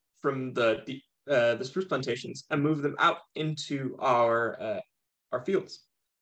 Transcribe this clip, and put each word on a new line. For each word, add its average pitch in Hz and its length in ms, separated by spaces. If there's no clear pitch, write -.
from 131 320
the, 117 340
the, 131 140
uh, 120 200
the 120 100
spruce 190 220
plantations 135 640
and 147 120
move 147 200
them 147 160
out 160 180
into 147 640
our, 117 600
uh, 107 200
our 123 100
fields. - 400